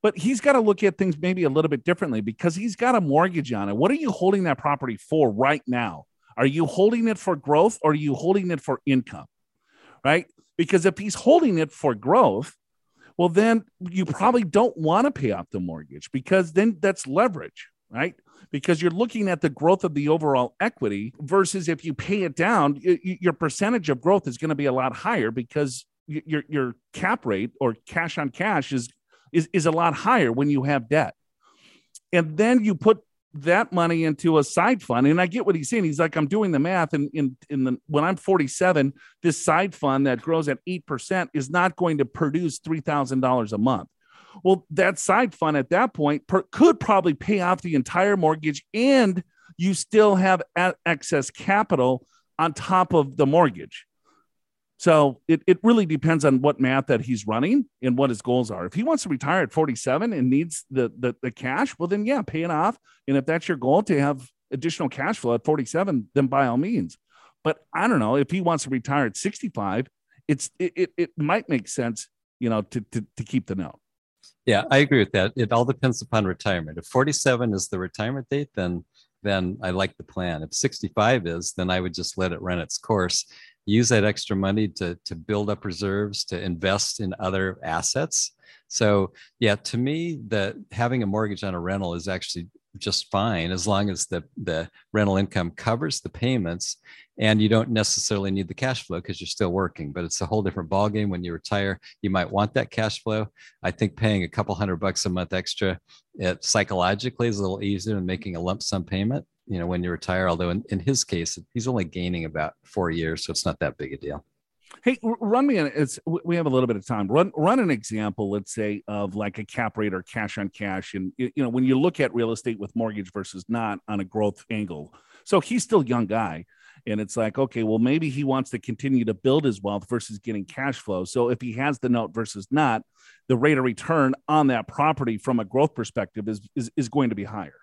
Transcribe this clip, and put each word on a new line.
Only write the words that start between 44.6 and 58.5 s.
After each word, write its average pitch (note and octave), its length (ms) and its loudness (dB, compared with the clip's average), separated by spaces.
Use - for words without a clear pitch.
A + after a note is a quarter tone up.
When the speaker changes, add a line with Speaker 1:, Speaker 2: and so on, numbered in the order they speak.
Speaker 1:
that F#3 280 2
side G3+ 360 2
fund D#3 220 0
at C3 140 0
that G#3 220 2
point D3 340 0
per-, F#3 240 2
could - 300 6
probably F3+ 340 4
pay G3 260 -2
off F3+ 220 0
the E3+ 120 -4
entire F#3 420 2
mortgage, D#3 560 0
and A#3 500 4
you F#3 160 2
still G#3+ 420 4
have F#3 260 4
a-, F3+ 180 2
excess D3+ 440 0
capital D3 760 0
on D#3+ 160 2
top F#3 400 2
of C#3 220 2
the D3 100 4
mortgage. C3+ 600 2
So D3+ 480 4
it, D#3+ 200 2
it F3+ 160 6
really A3+ 240 6
depends D#3 400 2
on C3 160 4
what D3 180 2
math C3 280 2
that A#2+ 120 2
he's A2 260 -4
running E3+ 380 2
and B2 160 0
what C3+ 140 2
his A2 100 -4
goals B2 300 0